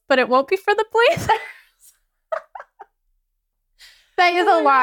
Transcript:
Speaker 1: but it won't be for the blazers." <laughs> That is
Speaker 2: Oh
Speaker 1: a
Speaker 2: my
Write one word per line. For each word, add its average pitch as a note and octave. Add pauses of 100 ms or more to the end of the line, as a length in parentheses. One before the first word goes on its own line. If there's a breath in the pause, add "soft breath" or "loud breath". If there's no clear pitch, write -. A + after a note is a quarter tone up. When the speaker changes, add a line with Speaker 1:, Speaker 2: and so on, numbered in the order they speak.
Speaker 1:
but C4
it B3
won't C4
be F#4+
for G4+
the G#4+
blazers." A#4
<laughs> A4 (2750 soft breath)
That F4
is F4
Speaker 2:
Oh F4
Speaker 1:
a -
Speaker 2:
my C#4+ (120)